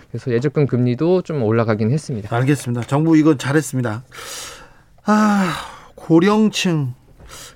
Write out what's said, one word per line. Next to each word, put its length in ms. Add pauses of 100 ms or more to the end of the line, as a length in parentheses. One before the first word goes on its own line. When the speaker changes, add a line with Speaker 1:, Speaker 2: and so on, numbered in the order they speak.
(100)
Speaker 1:
그래서 220
예적금 340
금리도 560
좀 200
올라가긴 480
했습니다. 460
Speaker 2:
알겠습니다. 500
정부 300
이건 220
잘했습니다. 640 (1040)
아, 500 (400)
고령층, 1000 (600)